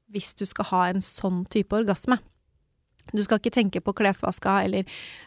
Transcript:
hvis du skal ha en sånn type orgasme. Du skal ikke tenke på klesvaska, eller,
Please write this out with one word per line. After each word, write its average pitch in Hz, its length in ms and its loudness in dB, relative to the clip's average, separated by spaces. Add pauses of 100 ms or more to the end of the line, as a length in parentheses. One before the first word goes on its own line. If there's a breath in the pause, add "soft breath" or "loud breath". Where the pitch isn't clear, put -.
(140)
hvis 202 240 -6
du 202 80 -4
skal 196 240 -4
ha 185 220 4
en 190 100 0
sånn 185 480 -2
type 202 260 0
orgasme. 220 440 2 (920)
Du 214 120 0
skal 214 140 4
ikke 233 120 -2
tenke 196 320 2
på - 100 0
klesvaska, 196 720 2
eller, 190 220 0 (420 loud breath)